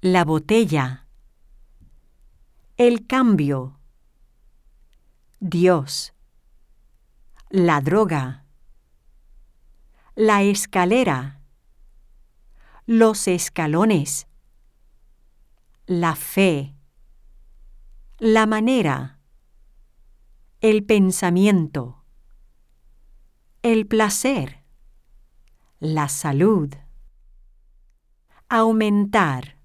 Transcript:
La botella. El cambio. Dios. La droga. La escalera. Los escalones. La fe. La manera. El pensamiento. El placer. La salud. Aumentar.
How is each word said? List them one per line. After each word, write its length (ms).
La 240
botella. 800
El 320
cambio. 720
Dios. 760
La 300
droga. 640
La 280
escalera. 960
Los 440
escalones. 1000
La 300
fe. 600
La 260
manera. 760
El 260
pensamiento. 1160
El 240
placer. 720
La 300
salud. 640
Aumentar. 1160